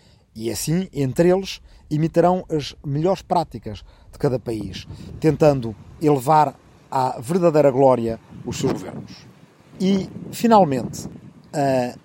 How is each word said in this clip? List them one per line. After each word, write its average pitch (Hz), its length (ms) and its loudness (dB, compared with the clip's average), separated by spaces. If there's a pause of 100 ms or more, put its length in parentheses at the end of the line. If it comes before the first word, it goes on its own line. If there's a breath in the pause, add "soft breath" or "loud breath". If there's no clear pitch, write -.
(340 soft breath)
E 110 160 -6
assim, 165 420 -4
entre 139 360 0
eles, 185 320 0 (300 soft breath)
imitarão 165 580 2
as 151 260 -6 (120)
melhores 156 360 -2
práticas 123 600 -6 (280 soft breath)
de - 60 -20
cada 131 200 0
país, 104 480 -8 (340 loud breath)
tentando 139 540 2 (260)
elevar 147 540 2 (360)
à 131 300 -2
verdadeira 151 500 4
glória 120 500 4 (260)
os 123 100 -8
seus 127 160 -2
governos. - 540 -12 (540)
E, 190 280 0 (220)
finalmente, 170 800 2 (440)
a 131 520 -2